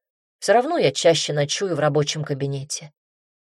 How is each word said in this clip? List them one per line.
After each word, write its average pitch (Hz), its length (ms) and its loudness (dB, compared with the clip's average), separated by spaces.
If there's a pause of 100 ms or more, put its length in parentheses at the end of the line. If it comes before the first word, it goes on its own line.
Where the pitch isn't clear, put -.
(400)
Всё 202 140 2
равно 277 260 2
я 156 120 4
чаще 160 420 2
ночую 151 420 -2
в 147 40 -2
рабочем 147 440 0
кабинете». 139 680 -8 (560)